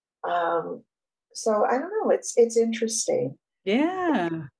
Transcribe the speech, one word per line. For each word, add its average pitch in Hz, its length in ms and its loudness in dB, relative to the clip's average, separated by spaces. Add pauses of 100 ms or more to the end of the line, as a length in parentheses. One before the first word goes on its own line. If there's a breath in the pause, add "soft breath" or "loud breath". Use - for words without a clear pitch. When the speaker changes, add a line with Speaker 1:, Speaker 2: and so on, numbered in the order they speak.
(240)
Speaker 1:
Um, 170 580 -2 (520)
so 208 300 0
I 233 140 2
don't 339 140 -6 (100)
know. 233 80 0
It's, - 260 0
it's 233 200 4
interesting. 226 800 0 (260)
Speaker 2:
Yeah. 294 640 0 (320)